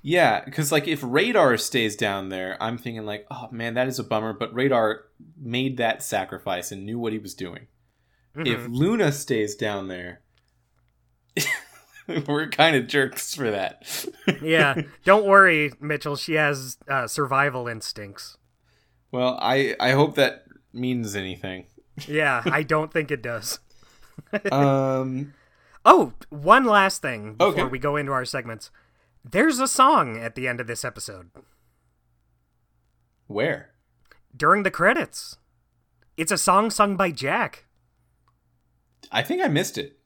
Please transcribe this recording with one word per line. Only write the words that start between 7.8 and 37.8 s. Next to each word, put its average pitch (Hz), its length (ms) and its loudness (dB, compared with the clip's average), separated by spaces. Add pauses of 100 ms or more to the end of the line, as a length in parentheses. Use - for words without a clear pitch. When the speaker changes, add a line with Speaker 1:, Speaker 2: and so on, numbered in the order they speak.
Speaker 2:
Mm-hmm. 147 100 -8
Speaker 1:
If 120 240 -2
Luna 165 420 2
stays 110 440 -2
down 101 320 -6
there, 90 340 -14 (1120)
<laughs> - 60 -2 (840)
we're 147 200 -2
kinda 147 360 4
jerks 127 500 -2
for 135 160 -2
that. - 640 -6
<laughs> - 40 -20 (260)
Speaker 2:
Yeah, 156 400 2 (220)
don't 202 220 6
worry, 180 540 6
Mitchell, 147 380 -4
she - 160 -6
has, 147 440 -2 (100)
uh, 135 200 -2
survival 135 600 -2
instincts. 107 680 -12 (760)
Speaker 1:
Well, 127 300 0
I, 127 380 2
I 123 120 2
hope 143 240 4
that 135 280 2 (300)
means 120 420 -4
anything. 92 500 -8 (420)
Speaker 2:
Yeah, 143 380 0
I 151 180 0
don't 156 300 -2
think 156 160 -2
it 131 140 -6
does. 117 400 -8
<laughs> - 880 -10
Speaker 1:
Um. 135 840 0 (520)
Speaker 2:
Oh, 262 280 8 (160)
one 190 360 4
last 202 360 2
thing 110 340 -8
before 165 180 4
Speaker 1:
Okay. 143 100 -2
Speaker 2:
we 131 160 -6
go 143 160 -2
into 143 160 -4
our 127 140 -2
segments. 117 440 -10 (540)
There's 254 360 2
a 262 80 2
song 226 500 4
at 113 180 -10
the 127 120 -4
end 120 120 -4
of 120 80 -8
this 117 180 -8
episode. 92 440 -12 (2000)
Speaker 1:
Where? 117 440 -4 (640)
Speaker 2:
During 180 280 4
the 190 80 0
credits. - 680 0 (760)
It's 160 160 -2
a 190 60 0
song 196 320 4
sung 202 260 2
by 180 160 0
Jack. 160 540 -4 (1500)